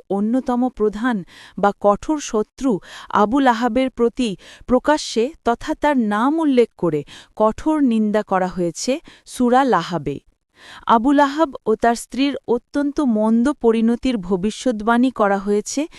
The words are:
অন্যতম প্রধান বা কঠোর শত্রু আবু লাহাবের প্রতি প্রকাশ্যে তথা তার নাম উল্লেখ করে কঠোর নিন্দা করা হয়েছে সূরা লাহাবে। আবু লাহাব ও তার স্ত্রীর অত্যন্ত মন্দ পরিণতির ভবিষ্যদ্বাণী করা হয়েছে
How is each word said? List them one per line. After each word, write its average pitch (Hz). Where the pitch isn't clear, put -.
অন্যতম 233
প্রধান 214
বা 202
কঠোর 208
শত্রু 247
আবু 208
লাহাবের 247
প্রতি 233
প্রকাশ্যে 254
তথা -
তার 294
নাম 240
উল্লেখ 262
করে 151
কঠোর 220
নিন্দা 214
করা 185
হয়েছে 175
সূরা 247
লাহাবে। 165
আবু 233
লাহাব 285
ও 214
তার 233
স্ত্রীর 277
অত্যন্ত 285
মন্দ 226
পরিণতির 233
ভবিষ্যদ্বাণী 214
করা 202
হয়েছে 208